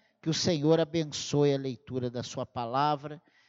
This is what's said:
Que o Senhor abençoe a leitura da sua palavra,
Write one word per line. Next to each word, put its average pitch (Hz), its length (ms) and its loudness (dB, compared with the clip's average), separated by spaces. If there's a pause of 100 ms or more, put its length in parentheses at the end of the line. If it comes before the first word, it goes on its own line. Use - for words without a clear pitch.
(200)
Que 160 100 -2
o 151 40 2
Senhor 160 460 4
abençoe 151 720 0
a 139 40 0
leitura 127 520 -6
da 120 140 -8
sua 131 200 -8
palavra, 143 800 -2 (260)